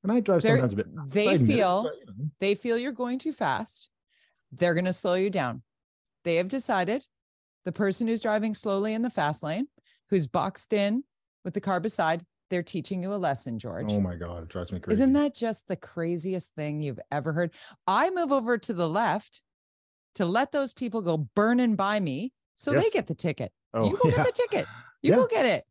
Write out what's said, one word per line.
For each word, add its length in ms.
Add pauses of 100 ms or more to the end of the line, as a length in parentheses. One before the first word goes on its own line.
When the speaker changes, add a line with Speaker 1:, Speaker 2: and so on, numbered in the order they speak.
Speaker 1:
And 100
I 80
drive 220
Speaker 2:
They're, 140
Speaker 1:
sometimes 160
a 40
bit 340
Speaker 2:
they 180
Speaker 1:
outside 120
and 80
Speaker 2:
feel, 340
Speaker 1:
but, 160
you 80
know. 240 (100)
Speaker 2:
they 140
feel 240
you're 140
going 260
too 140
fast. 580 (600)
They're 220
gonna 180
slow 220
you 160
down. 320 (640)
They 120
have 120
decided 560 (600)
the 80
person 340
who's 160
driving 320
slowly 400
in 80
the 80
fast 320
lane, 260 (400)
who's 180
boxed 460
in 320 (400)
with 100
the 60
car 200
beside, 440 (260)
they're 120
teaching 400
you 100
a 40
lesson, 420
George. 320
Speaker 1:
Oh 100
my 140
God, 300
it 40
drives 220
me 80 (100)
Speaker 2:
Isn't 240
Speaker 1:
crazy. 120
Speaker 2:
that 100
just 320
the 80
craziest 800
thing 260
you've 200 (100)
ever 220
heard? 200 (360)
I 220
move 200
over 280
to 140
the 160
left 540 (720)
to 100
let 280
those 200
people 300
go 140
burning 580
by 240
me 340 (220)
so 160
they 120
Speaker 1:
Yes. 100
Speaker 2:
get 140
the 100
ticket. 340 (240)
Speaker 1:
Oh, 160
Speaker 2:
You 100
go 0
Speaker 1:
<laughs> 100
yeah. 80
Speaker 2:
get 80
the 60
ticket. 340 (360)
You 80
Speaker 1:
Yeah. 60
Speaker 2:
go 100
get 200
it. 240